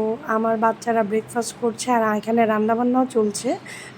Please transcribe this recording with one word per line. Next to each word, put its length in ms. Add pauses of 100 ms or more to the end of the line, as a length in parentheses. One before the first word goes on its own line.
(260)
আমার 300
বাচ্চারা 460
ব্রেকফাস্ট 580
করছে, 300
আর 260
এখানে 300
রান্নাবান্নাও 600
চলছে, 500 (420)